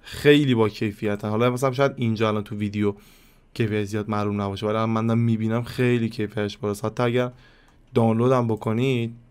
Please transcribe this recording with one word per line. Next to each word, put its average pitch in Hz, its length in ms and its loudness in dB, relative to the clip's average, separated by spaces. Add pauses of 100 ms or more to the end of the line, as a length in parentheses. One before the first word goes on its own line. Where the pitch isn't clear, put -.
خیلی 147 540 4
با 110 140 4
کیفیته. 104 580 -4
حالا 113 220 2
مثلاً 127 220 -2
شاید 135 240 0
اینجا 113 320 0
الان 107 160 0
تو 104 120 -12
ویدیو 104 400 -2 (580)
کیفیت 107 300 0
زیاد 104 260 -4
معلوم 104 320 0
نباشه، 98 240 -4
ولی 107 100 0
الان 113 140 0
من 113 180 0
دارم 113 120 2
می‌بینم 113 440 0
خیلی 120 460 0
کیفیتش 104 480 -4
بالاست. 104 280 -4
حتی 113 180 -2
اگر 123 280 0 (640)
دانلودم 120 540 2
بکنید 117 680 -2 (160)